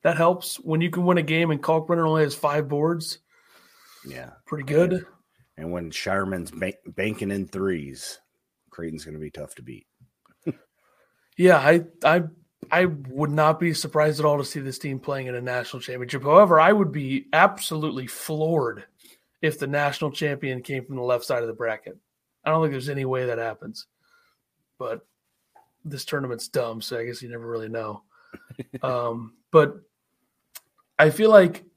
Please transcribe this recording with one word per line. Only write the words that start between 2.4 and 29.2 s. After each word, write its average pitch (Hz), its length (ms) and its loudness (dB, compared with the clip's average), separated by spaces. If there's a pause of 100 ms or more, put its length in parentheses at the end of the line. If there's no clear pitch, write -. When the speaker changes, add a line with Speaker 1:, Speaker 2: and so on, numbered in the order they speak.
Speaker 1:
boards, 160 500 -2 (880)
Speaker 2:
Yeah. 65 240 -16 (160)
Speaker 1:
pretty 147 180 -10
good. 160 280 2
Speaker 2:
And, 180 140 -4 (520)
and 82 140 -8
when 85 180 -8
Shireman's 95 600 -4
ba-, 92 360 -6
banking 101 440 -4
in 98 160 -4
threes, 85 720 -6 (520)
Creighton's 80 340 -12
gonna 78 140 -14
be 76 120 -12
tough 76 260 -16
to 65 60 -20
beat. 62 240 -18 (600)
<laughs> - 80 -6 (840)
Speaker 1:
Yeah, 180 220 6
I, 165 260 4 (180)
I, 170 200 4 (500)
I 180 140 4
would 143 440 -4
not 156 300 2
be 170 140 0
surprised 151 440 0
at 151 60 -2
all 147 140 4
to 139 60 -4
see 143 160 -10
this 135 180 -10
team 135 200 -6
playing 135 280 -6
in 123 80 -8
a 120 80 -6
national 123 400 -6
championship. 127 400 -8
However, 165 360 8
I 175 140 8
would 196 200 4
be 139 420 -4
absolutely 151 720 0
floored 156 800 -2 (580)
if 151 160 -2
the 143 80 -4
national 143 460 -2
champion 139 500 -6
came 131 240 -8
from 135 100 -12
the 123 60 -6
left 123 240 0
side 123 160 -2
of 117 60 -4
the 110 60 -8
bracket. 113 440 -8 (460)
I 151 60 0
don't 160 120 2
think 151 100 0
there's 131 160 -6
any 139 160 -4
way 127 220 -2
that 120 100 -4
happens. 113 500 -10 (920)
But 117 280 -8 (800)
this 139 200 -10
tournament's 131 440 -6
dumb, 113 340 -4
so 120 160 -8
I 113 60 -6
guess 120 180 -10
you 123 60 -16
never 117 180 -14
really 113 220 -8
know. 110 340 -8 (400)
Speaker 2:
<laughs> - 400 -14
Speaker 1:
Um, 120 520 -4 (160)